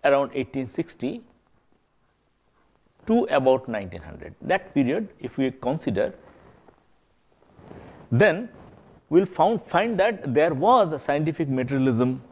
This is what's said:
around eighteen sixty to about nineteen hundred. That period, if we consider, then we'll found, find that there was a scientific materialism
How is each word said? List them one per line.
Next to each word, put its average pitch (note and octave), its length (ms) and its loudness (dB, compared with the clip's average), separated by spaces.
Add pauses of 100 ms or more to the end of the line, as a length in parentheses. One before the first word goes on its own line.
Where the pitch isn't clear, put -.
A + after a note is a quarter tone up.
around C#3 280 2
eighteen C3+ 320 -6
sixty E3 560 -8 (1900)
to A3+ 180 2
about C3 420 0
nineteen G2 340 -8
hundred. - 400 -18
That - 320 -4
period, C#3+ 360 0 (100)
if - 160 -12
we C3 160 -2
consider, B2+ 640 -4 (2000)
then F#3+ 380 2 (600)
we'll F3+ 160 4
found, F#3+ 400 0
find G3+ 340 -2
that F#3+ 340 0
there D3 200 2
was F#3+ 400 4
a C#3 60 -6
scientific D3+ 500 -2
materialism C3 720 0 (100)